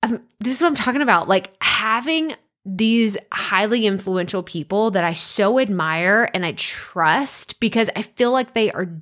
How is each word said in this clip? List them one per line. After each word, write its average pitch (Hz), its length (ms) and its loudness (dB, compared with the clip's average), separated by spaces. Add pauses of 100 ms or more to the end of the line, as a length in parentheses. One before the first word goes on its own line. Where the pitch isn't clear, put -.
um, 233 200 -4 (180)
this 247 140 -2
is 269 80 -2
what 349 60 4
I'm 302 60 0
talking 247 280 -2
about. 202 260 2
Like, 185 240 2 (100)
having 269 720 -2 (300)
these 220 540 2 (120)
highly 214 540 0
influential 190 580 -2
people 190 500 -2
that 185 120 2
I 165 80 0
so 208 460 0
admire 185 760 2
and 180 140 -2
I 160 60 -4
trust - 1080 -2
because 226 340 2
I 190 60 -6
feel 240 300 0
like 254 240 0
they 220 180 2
are 180 180 -6 (100)